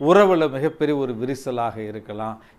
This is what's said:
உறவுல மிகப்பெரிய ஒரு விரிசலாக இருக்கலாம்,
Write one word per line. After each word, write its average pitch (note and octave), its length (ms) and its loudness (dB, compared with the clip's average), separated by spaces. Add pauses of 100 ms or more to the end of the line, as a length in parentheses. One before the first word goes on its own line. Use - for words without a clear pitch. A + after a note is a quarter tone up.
உறவுல E3+ 500 6
மிகப்பெரிய D3 480 -2
ஒரு C3 140 -4
விரிசலாக A#2+ 640 -6
இருக்கலாம், G#2+ 640 -10 (180)